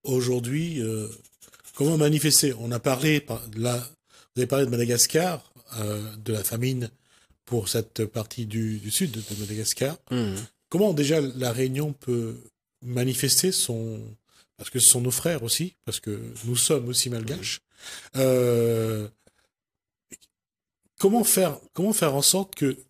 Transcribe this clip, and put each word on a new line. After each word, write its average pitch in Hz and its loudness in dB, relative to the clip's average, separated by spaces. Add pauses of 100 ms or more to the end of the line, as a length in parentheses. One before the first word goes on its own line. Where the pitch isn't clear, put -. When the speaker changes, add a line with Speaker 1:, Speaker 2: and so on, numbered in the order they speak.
Speaker 1:
aujourd'hui, 127 -2
euh, 110 -4 (680)
comment 156 2
manifester ? 151 4
On 117 -4
a 120 -2
parlé, 143 2
par, 113 -8 (160)
là, 123 0 (580)
vous 123 0
avez 123 2
parlé 135 4
de 120 -4
Madagascar, 123 0 (280)
euh, 104 -4 (200)
de 113 -4
la 104 -4
famine 120 -2 (560)
pour 110 -2
cette 113 -2
partie 110 -6
du, 110 -4
du 104 -8
sud 180 0
de, 110 -8
de 104 -10
Madagascar. 110 -4 (160)
Speaker 2:
Mhm. 110 0 (320)
Speaker 1:
Comment 196 2
déjà 147 2
la 127 -2
Réunion 131 -2
peut 117 -4 (440)
manifester 123 2
son, 113 -4 (580)
parce - -14
que 127 -4
ce 113 6
sont - 6
nos 123 0
frères 156 -2
aussi, 160 -2 (100)
parce - -6
que 104 -6 (240)
nous 120 -2
sommes 123 2
aussi 123 0
malgaches. 113 -6 (560)
Euh, 117 2 (1900)
comment 208 4
faire, 175 2 (140)
comment 202 0
faire 151 2
en 139 2
sorte - 2
que 135 0 (120)